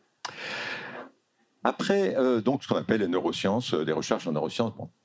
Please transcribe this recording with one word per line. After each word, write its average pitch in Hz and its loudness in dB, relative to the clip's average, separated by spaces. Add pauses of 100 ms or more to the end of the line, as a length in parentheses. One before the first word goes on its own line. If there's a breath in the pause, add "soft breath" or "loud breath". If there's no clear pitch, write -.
(1600 loud breath)
Après, 196 0
euh, 127 4
donc, 131 0
ce - -14
qu'on 120 6
appelle 104 4
les 95 2
neurosciences, 92 0
euh, 76 2
des 76 2
recherches 78 0
en 80 0
neurosciences. 82 -2
Bon. - -14 (140)